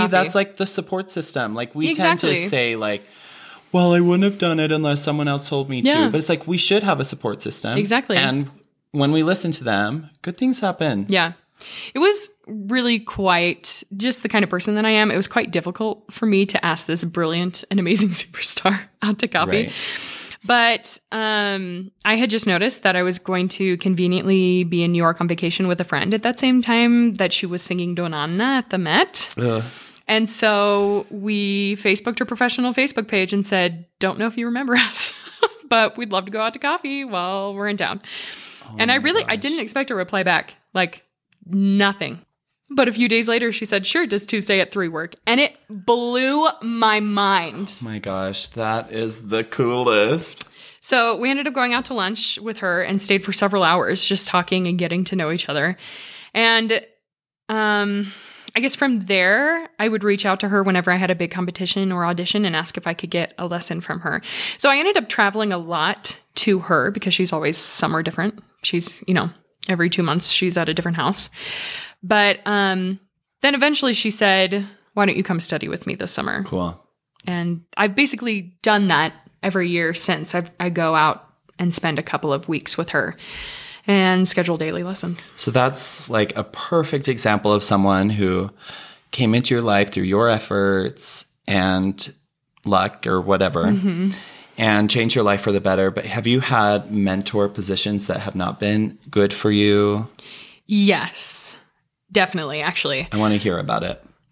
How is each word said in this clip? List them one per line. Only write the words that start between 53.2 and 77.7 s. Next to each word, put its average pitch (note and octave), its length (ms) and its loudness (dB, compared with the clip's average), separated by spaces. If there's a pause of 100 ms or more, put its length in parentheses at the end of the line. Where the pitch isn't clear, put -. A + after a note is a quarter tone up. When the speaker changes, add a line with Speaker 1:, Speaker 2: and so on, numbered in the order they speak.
Speaker 1:
for G3+ 100 -4
several G3 280 2
hours D#3+ 440 2
just G3 200 0
talking F3+ 400 0
and F3 120 -2
getting F3 260 -2
to F#3+ 120 -4
know D#3 140 -2
each E3+ 180 -4
other. D3+ 280 0 (560)
And, A3+ 480 2 (680)
um, G#3 640 0 (440)
I A3+ 40 2
guess C4+ 140 0
from B3+ 260 2
there, G#3 680 2 (100)
I G#3+ 100 0
would G#3+ 160 -2
reach G3+ 200 2
out F#3+ 160 0
to G#3 80 -2
her G3 140 2
whenever F3+ 300 2
I F3+ 40 2
had F#3 140 0
a F3+ 40 2
big E3+ 180 -4
competition F3+ 600 -2
or F3 120 -2
audition F3+ 400 0
and E3+ 100 0
ask D#3+ 220 -4
if E3+ 100 -8
I E3+ 80 -2
could E3+ 160 -10
get E3+ 260 -4
a F3 100 -8
lesson E3+ 340 -6
from F3 200 -8
her. F3 220 -4 (360)
So C#4 120 4
I C4+ 80 4
ended F#4+ 180 2
up A3 120 0
traveling G#3 440 0
a F3+ 60 -2
lot E3+ 580 -4 (200)
to F#3+ 240 2
her E3 300 2
because G3+ 240 -2
she's F#3 180 0
always D#3 240 -2
somewhere D#3+ 460 0
different. E3 380 -4 (220)
She's, - 460 -4
you F#3 60 2
know, F3 140 0 (400)
every F3 220 2
two F3+ 120 0
months E3 280 0
she's F3+ 260 0
at E3 120 0
a D#3+ 60 -2
different E3+ 220 -2
house. D#3+ 340 0 (720)
But, G3+ 440 4
um, F#3+ 540 0 (400)
then C#4 140 4
eventually C#4 400 2
she G#3+ 160 0
said, G3 560 2 (260)
"Why G3+ 140 2
don't F3+ 100 2
you F#3+ 80 -2
come E3+ 160 -2
study - 280 -4
with - 180 -8
me - 80 -4
this - 180 -6
summer?" C#2 320 -4
Speaker 2:
Cool. F2 340 -4 (480)
Speaker 1:
And F3 360 -4 (160)